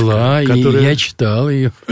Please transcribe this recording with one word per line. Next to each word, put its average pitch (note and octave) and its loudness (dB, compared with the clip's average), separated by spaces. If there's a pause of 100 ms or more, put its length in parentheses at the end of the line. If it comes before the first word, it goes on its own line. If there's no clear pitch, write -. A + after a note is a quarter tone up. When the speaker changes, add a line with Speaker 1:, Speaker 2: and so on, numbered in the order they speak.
Speaker 1:
Была, A#2 0
и C#3 0
Speaker 2:
которая, B2+ 2
Speaker 1:
я C#3+ 2
читал A#2+ -2
ее. C3 -2 (200)